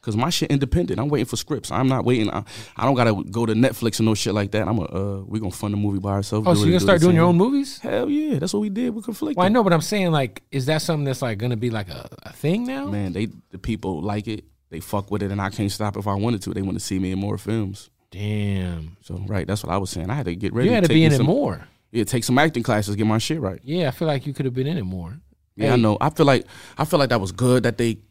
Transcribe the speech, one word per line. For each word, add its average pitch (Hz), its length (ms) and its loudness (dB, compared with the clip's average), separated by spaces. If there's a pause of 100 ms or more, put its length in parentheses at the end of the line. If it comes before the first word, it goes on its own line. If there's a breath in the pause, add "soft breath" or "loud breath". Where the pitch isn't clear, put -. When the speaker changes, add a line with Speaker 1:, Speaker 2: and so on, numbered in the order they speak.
Speaker 1:
'cause 107 160 -4
my 131 140 2
shit - 200 0
independent. 160 480 2
I'm 139 100 0
waiting 123 180 0
for - 100 -6
scripts. - 340 -6
I'm 123 160 2
not 131 200 2
waiting. 113 240 2
I, 110 120 -4 (340 loud breath)
I - 100 -2
don't 135 100 4
gotta 113 340 2
go 117 160 -2
to 113 60 0
Netflix 117 480 2
and 110 60 4
no 110 80 4
shit 104 200 -2
like 101 180 0
that. 107 140 0
I'm 110 120 0
a, 85 60 -2
uh, 98 420 -6
we 104 120 -6
gonna 98 140 -4
fund 104 220 -6
the 104 40 -2
movie 101 220 0
by 101 120 -2
ourselves. 104 360 0
Speaker 2:
Oh, 180 60 6
Speaker 1:
Do - 60 4
Speaker 2:
so 104 40 2
Speaker 1:
it - 40 4
Speaker 2:
you - 80 4
Speaker 1:
and 175 40 4
Speaker 2:
gonna - 0 -
Speaker 1:
do - 40 0
it - 20 4
Speaker 2:
start 180 160 6
doing 180 140 6
your 165 80 6
Speaker 1:
same. 175 40 6
Speaker 2:
own 175 80 6
movies? 269 420 0
Speaker 1:
Hell 240 320 -2
yeah, 294 300 0
that's 185 140 -4
what 208 60 0
we 208 100 -2
did 233 240 -2
with 220 100 -10
Conflict. 285 320 -6
Speaker 2:
Well, 180 100 4
I 196 40 4
know, 240 120 4
but 190 120 4
I'm 156 80 2
saying, 190 280 0
like, 139 400 -2
is 131 160 -2
that 156 160 2
something 147 220 -2
that's, 135 180 -2
like, 113 160 -2
gonna 120 180 -2
be, 117 140 -2
like, 101 200 -6
a, - 180 -14 (160)
a - 80 -16
thing 196 340 -2
now? 269 200 -6
Speaker 1:
Man, 101 260 -4
they, 101 140 -2 (240)
the 95 80 -16
people 95 440 -4
like 104 240 -4
it. 107 180 -8 (260)
They 82 100 -10
fuck 101 320 -6
with 104 100 -2
it, 98 80 -4
and 101 100 -4
I 95 100 -2
can't 101 200 -2
stop 101 280 -4
if 98 100 -6
I 98 60 0
wanted 104 280 -2
to. - 120 -8
They 98 80 -4
wanna 95 180 -4
see 95 180 -4
me 92 140 -2
in 95 80 -2
more 101 180 -4
films. 101 520 -6 (200)
Speaker 2:
Damn. 95 920 -4
Speaker 1:
So, - 140 -10 (100)
right, 98 200 -2
that's 98 160 -2
what 78 100 -4
I 92 40 0
was 95 140 -2
saying. 90 200 -6
I 127 40 -2
had 143 120 -4
to 87 80 -4
get 98 200 -4
ready 135 160 4
Speaker 2:
You 247 40 4
had 208 80 4
Speaker 1:
to 165 60 4
Speaker 2:
to 156 60 4
Speaker 1:
take - 20 8
Speaker 2:
be 160 40 10
Speaker 1:
me 160 60 8
Speaker 2:
in 151 60 8
it 139 60 6
Speaker 1:
some 131 80 4
Speaker 2:
more. 165 420 0 (240)
Speaker 1:
Yeah, 110 120 0
take 117 200 -2
some 127 140 4
acting 151 260 2
classes, 104 320 0
get 107 100 0
my 110 120 4
shit 156 220 -2
right. 95 220 -4
Speaker 2:
Yeah, 160 260 -2
I - 20 -2
feel 160 180 -2
like 143 180 -2
you 143 60 -6
could 135 140 -4
have 123 80 -2
been 131 120 -2
in 170 120 -2
it 107 60 -4
more. 92 340 -8 (380)
Speaker 1:
Yeah, 110 180 2
I - 20 6
Speaker 2:
Hey. 117 60 6
Speaker 1:
know. 107 180 4
I 143 100 2
feel 156 160 2
like, 135 200 4 (320 loud breath)
I 156 80 0
feel 160 120 2
like 139 120 2
that 120 100 2
was 92 120 -4
good 123 320 2
that 117 120 0
they 117 220 0 (120)